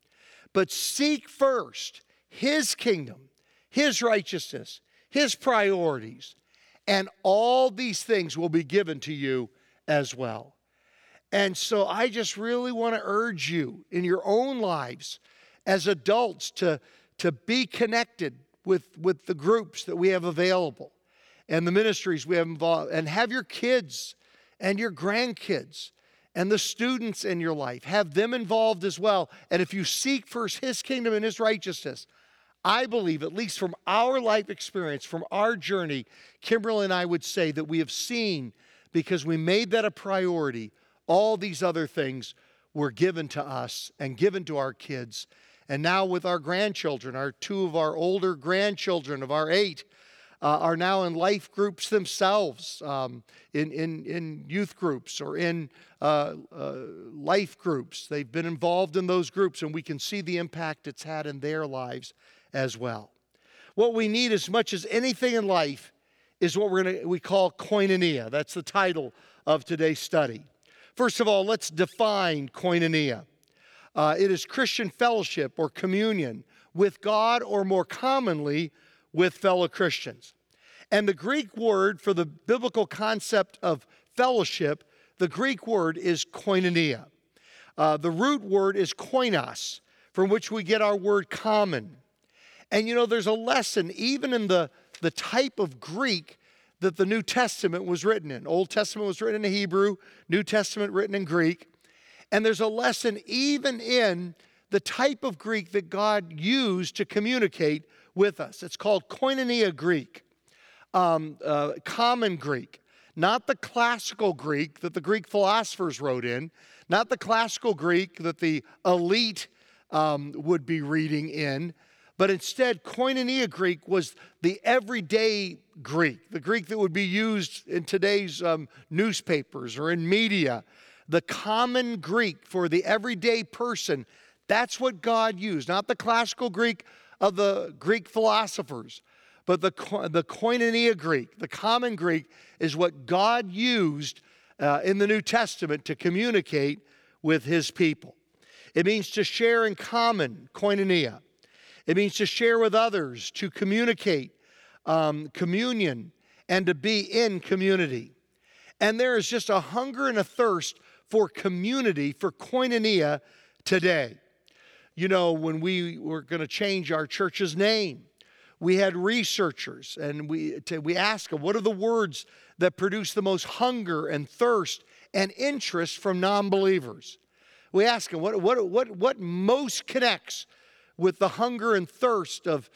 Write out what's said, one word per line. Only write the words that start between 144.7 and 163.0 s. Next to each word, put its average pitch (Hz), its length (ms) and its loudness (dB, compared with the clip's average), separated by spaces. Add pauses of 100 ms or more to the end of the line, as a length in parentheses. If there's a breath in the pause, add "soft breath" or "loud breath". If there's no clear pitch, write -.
in 196 140 2
the 202 80 4
New 214 160 2
Testament 185 640 -2
to 156 100 -4
communicate 175 920 0 (360 soft breath)
with 151 220 2
his 151 280 0
people. - 420 0 (600 loud breath)
It 214 120 4
means 208 240 0
to 208 140 0
share 226 420 2
in 202 80 -2
common, 220 800 0
koinonia. 190 640 2 (640 soft breath)
It 165 120 2
means 202 200 2
to 208 100 2
share 233 340 2
with 214 140 4
others, 185 580 0
to 190 180 -4
communicate, 202 800 0 (560 soft breath)
um, 156 480 0
communion, 180 760 -2 (360 soft breath)
and 185 180 2
to 180 80 4
be 208 260 2
in 196 400 0
community. 185 760 0 (640 soft breath)
And 220 200 2
there 247 160 4
is 190 120 0
just 226 220 -4
a 190 80 4
hunger 247 500 -2
and 233 80 0
a 196 80 2
thirst 196 540 0 (300 soft breath)
for 208 200 4
community, 185 840 -2
for 190 180 -2
koinonia 220 920 2 (440 soft breath)